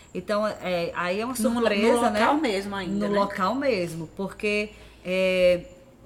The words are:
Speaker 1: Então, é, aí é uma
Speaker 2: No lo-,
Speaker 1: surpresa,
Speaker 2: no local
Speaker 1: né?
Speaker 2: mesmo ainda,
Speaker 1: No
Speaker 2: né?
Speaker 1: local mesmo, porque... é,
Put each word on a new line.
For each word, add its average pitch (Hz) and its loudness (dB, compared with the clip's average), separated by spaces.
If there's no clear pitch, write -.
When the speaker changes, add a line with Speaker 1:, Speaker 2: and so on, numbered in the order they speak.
Speaker 1:
Então, 208 -2
é, 175 -4
aí 180 -2
é 226 -4
uma 254 -6
Speaker 2:
No 220 2
lo-, 233 0
Speaker 1:
surpresa, 214 4
Speaker 2:
no 240 4
local 233 2
Speaker 1:
né? 302 2
Speaker 2:
mesmo 202 -2
ainda, 196 -2
Speaker 1:
No 202 0
Speaker 2:
né? 202 2
Speaker 1:
local 202 0
mesmo, 180 -2
porque... 208 -4
é, 180 2